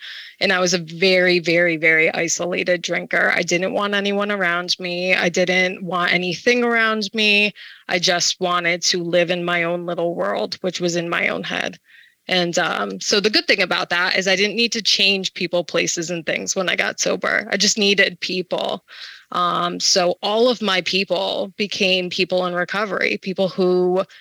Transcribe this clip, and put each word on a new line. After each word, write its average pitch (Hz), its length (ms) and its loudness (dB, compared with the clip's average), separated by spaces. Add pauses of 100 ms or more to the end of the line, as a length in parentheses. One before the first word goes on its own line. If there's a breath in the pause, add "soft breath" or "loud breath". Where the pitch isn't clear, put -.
(400 loud breath)
And 202 120 2
I 185 80 2
was 180 140 2
a 180 40 0
very, 180 600 2
very, 170 400 2
very 160 340 2
isolated 175 720 -2
drinker. 180 520 0
I - 60 2
didn't 175 320 0
want 202 220 0
anyone 202 360 0
around 180 480 -2
me. 180 360 -2
I 185 160 2
didn't 185 520 2
want 180 300 0
anything 180 500 0
around 220 520 0
me. 208 400 2 (340 loud breath)
I 185 100 0
just 175 420 0
wanted 175 420 0
to 180 200 0
live 170 280 2
in 180 120 0
my 175 200 0
own 175 240 -2
little 170 280 -2
world, 196 460 -2
which 180 220 -4
was 170 140 0
in 170 120 -2
my 175 200 0
own - 160 -4
head. - 340 -6 (480 soft breath)
And, 175 320 0
um, 190 420 -2
so 214 200 2
the 208 100 2
good 220 160 0
thing 196 160 4
about 175 260 -2
that 180 300 2
is 185 100 0
I 190 80 2
didn't 196 200 0
need 233 160 2
to 226 100 -4
change 190 500 2
people, 175 320 -2
places, 170 460 -2
and 170 160 -6
things 190 280 -4
when 185 140 -2
I 170 80 0
got 185 240 -2
sober. - 500 0
I - 60 -2
just 208 220 2
needed 196 420 2
people. - 640 -4 (480 loud breath)
Um, 175 480 0
so 180 420 2
all 220 260 2
of 240 140 0
my 190 200 2
people 190 720 -2
became 185 520 0
people 180 380 0
in 175 80 -4
recovery, 190 640 -2
people 190 300 -2
who 180 560 2 (160 loud breath)